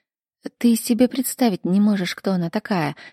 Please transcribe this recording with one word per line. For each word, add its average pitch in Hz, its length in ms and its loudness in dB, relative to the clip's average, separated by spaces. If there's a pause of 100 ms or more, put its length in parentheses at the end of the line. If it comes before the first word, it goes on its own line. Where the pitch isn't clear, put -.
(580)
Ты 233 180 4
себе 240 320 2
представить 240 560 -2
не 180 160 2
можешь, 202 360 0
кто - 160 -4
она 175 180 -2
такая. 175 460 -4 (180)